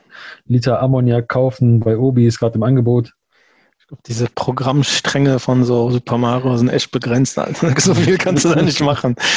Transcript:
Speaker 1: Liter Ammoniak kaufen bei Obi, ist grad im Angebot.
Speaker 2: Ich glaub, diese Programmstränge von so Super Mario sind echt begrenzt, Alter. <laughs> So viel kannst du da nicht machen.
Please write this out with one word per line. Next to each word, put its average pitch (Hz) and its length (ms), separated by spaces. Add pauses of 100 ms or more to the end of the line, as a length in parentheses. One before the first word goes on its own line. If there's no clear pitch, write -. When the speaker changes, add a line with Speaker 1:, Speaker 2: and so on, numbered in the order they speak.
(460)
Speaker 1:
Liter 123 360
Ammoniak 123 460
kaufen 123 540
bei 113 160
Obi, 123 280
ist 113 140
grad 113 160
im 110 80
Angebot. 120 480 (680)
Speaker 2:
Ich - 80
glaub, - 160
diese 117 300
Programmstränge 135 1080
von 127 260
so 120 260
Super 123 260
Mario 123 380
sind 120 140
echt - 220
begrenzt, 123 460
Alter. - 380
<laughs> 151 60
So 185 120
viel 170 240
kannst 160 280
du 170 40
da 160 120
nicht 160 180
machen. 139 360 (220)